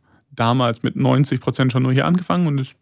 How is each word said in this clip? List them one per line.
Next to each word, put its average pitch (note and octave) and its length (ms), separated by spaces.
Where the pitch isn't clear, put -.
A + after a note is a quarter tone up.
damals A#2+ 520
mit C3 120
neunzig C3+ 460
Prozent C3 300
schon C3 120
nur B2+ 100
hier C3+ 120
angefangen F3 420
und C#3+ 120
es C3 220